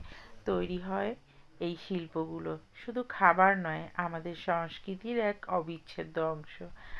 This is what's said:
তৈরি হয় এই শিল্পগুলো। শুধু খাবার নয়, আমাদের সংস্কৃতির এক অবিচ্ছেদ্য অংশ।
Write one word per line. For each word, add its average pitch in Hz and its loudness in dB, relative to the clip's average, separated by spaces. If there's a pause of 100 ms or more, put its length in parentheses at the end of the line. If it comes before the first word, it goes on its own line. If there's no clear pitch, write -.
(460)
তৈরি 180 0
হয় 196 -2 (440)
এই 170 -2 (120)
শিল্পগুলো। 160 -4 (260)
শুধু 240 -4
খাবার 185 8
নয়, 165 -4
আমাদের 170 -4
সংস্কৃতির 185 -2
এক 208 0
অবিচ্ছেদ্য 165 -4
অংশ। 160 -4 (360)